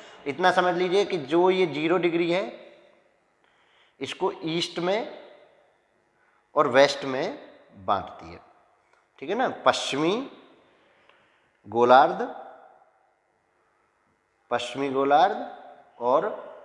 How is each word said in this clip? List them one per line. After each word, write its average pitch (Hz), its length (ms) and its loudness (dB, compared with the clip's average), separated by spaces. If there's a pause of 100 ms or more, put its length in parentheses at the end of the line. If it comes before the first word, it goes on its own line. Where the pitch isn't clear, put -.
(280)
इतना 165 240 2
समझ 180 240 2
लीजिए 180 300 0
कि 190 140 -4
जो 165 320 2
ये 185 160 2
zero 156 320 0
degree 170 320 0
है 185 120 -2 (1600)
इसको 135 320 -4 (160)
east 165 320 -4
में 196 400 -4 (1400)
और 147 140 2
west 139 360 4
में 147 340 -6 (460)
बांटती 87 460 -4
है, 87 80 -18 (840)
ठीक 139 80 -10
है 196 80 -4
ना, 247 100 0 (180)
पश्चिमी 165 640 0 (1400)
गोलार्ध, 127 540 6 (2250)
पश्चिमी 135 380 -4
गोलार्ध 147 1120 -2
और 139 260 0 (380)